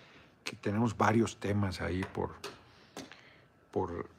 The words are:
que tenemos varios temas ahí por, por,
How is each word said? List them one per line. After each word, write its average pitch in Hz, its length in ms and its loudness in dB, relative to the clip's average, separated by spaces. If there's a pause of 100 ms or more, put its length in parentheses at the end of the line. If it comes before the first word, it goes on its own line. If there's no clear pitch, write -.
(440)
que - 120 -8
tenemos 110 400 0
varios 107 420 4
temas 98 420 0
ahí 87 320 -2
por, - 220 -4 (1400)
por, 90 360 -2 (120)